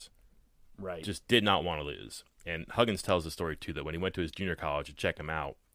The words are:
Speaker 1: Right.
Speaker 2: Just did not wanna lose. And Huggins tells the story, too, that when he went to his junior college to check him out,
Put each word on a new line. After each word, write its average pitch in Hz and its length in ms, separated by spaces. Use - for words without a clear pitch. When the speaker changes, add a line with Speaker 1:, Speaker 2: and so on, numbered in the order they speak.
Speaker 1:
Right. 90 240
Speaker 2:
Just 98 240
did 117 160
not 95 220
wanna 80 180
lose. 53 400
And 82 260
Huggins 113 320
tells 90 220
the 80 60
story, 80 260
too, - 160
that 71 120
when 78 100
he 82 40
went 92 160
to 95 60
his 80 100
junior 92 260
college 73 320
to 73 60
check - 240
him 76 120
out, 73 260